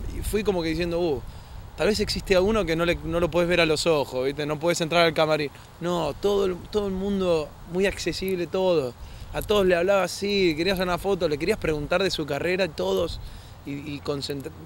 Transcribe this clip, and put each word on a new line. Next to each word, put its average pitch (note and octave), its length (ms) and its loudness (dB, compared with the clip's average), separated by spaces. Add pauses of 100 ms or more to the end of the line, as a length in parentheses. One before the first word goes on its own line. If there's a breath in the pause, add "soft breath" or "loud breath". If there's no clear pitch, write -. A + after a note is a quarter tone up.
(240)
fui G#3 200 0
como F#3 200 0
que E3 60 -2
diciendo, E3+ 300 -2
"Uh, D3+ 220 0 (560 loud breath)
tal D#3+ 100 2
vez G#3 120 2
existe - 360 0
a F3+ 60 6
uno G#3 240 4
que D#3+ 100 0
no E3+ 100 2
le, E3+ 180 2
no E3 160 -2
lo E3+ 100 2
podés E3+ 180 2
ver F3 140 4
a E3 40 6
los D#3 200 2
ojos, C3+ 400 2
¿viste? C#3+ 200 -2
No D3 140 -2
podés E3 220 2
entrar E3 240 4
al E3 80 2
camarín". D3+ 380 2 (300 loud breath)
No, E3 380 0
todo G3 260 2
el, F3+ 100 -2 (160)
todo G#3 160 -2
el F#3+ 60 -4
mundo, F#3 540 0 (240)
muy F#3 140 2
accesible, F3+ 640 -2
todo. E3 460 2 (420 loud breath)
A D3+ 60 -4
todos G#3 240 4
le F#3 100 4
hablaba F#3 280 4
así, F#3+ 520 2
querías F3+ 240 0
una F3+ 180 0
foto, F#3 300 0
le D3 100 -2
querías F#3 200 0
preguntar D#3 440 0
de F#3+ 80 2
su D#3+ 160 -4
carrera, E3 440 0
todos, F3+ 500 -2 (460 loud breath)
y, C#3+ 300 -8
y C#3 40 -8
concentra-, C#3+ 540 -6 (120)